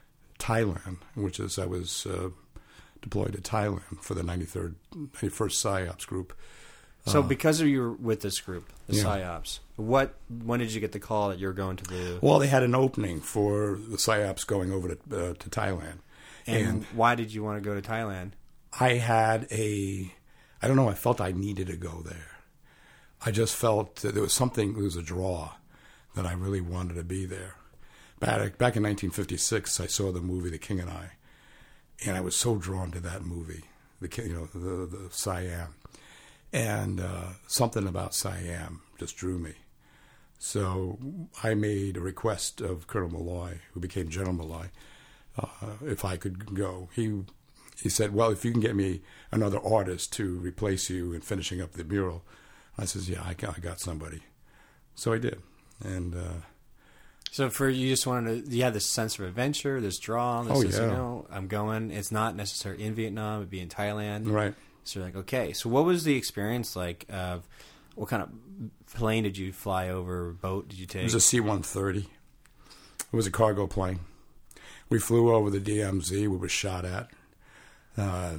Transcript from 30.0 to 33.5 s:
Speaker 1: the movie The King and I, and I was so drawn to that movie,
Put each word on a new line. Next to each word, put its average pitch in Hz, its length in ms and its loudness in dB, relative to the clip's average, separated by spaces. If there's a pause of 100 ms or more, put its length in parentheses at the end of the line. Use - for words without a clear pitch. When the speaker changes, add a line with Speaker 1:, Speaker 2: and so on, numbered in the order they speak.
Speaker 1:
the 90 100 -2
movie 90 280 0
The 82 80 -4
King 95 220 -2
and 87 100 -4
I, 85 220 -10 (920)
and 95 140 0
I 92 40 0
was 90 140 0
so 117 220 4
drawn 92 340 -2
to 90 80 -6
that 87 240 -6
movie, 82 420 -8 (360)